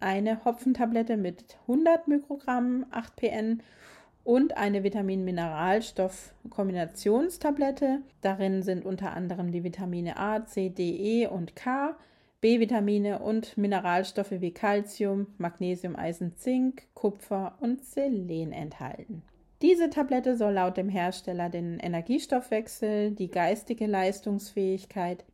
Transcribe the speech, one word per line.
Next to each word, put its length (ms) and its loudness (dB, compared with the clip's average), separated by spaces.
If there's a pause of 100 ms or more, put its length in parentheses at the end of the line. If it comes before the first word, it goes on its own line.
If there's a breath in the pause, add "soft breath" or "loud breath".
eine 440 0
Hopfentablette 720 2
mit 400 -6 (100)
hundert 400 4
Mikrogramm 840 0
acht 260 -8
P 120 0
N 340 0 (600 loud breath)
und 360 4
eine 260 0
Vitamin-Mineralstoffkombinationstablette. 3250 0 (180)
Darin 420 0
sind 220 -2
unter 280 -4
anderem 380 -4
die 140 -4
Vitamine 540 -4
A, 260 -2
C, 240 -2
D, 540 0
E 40 2
und 300 -6
K, 400 -2 (460 soft breath)
B-Vitamine 800 4
und 360 -2
Mineralstoffe 880 0
wie 100 -2
Calcium, 760 0 (100)
Magnesium, 580 -4
Eisen, 400 -6
Zink, 460 0 (100)
Kupfer 680 -4
und 220 -2
Selen 720 -2
enthalten. 680 -10 (380)
Diese 300 6
Tablette 460 2
soll 160 2
laut 240 2
dem 120 0
Hersteller 600 -2
den 320 -4
Energiestoffwechsel, 1300 0
die 180 -4
geistige 580 0
Leistungsfähigkeit, 1500 -2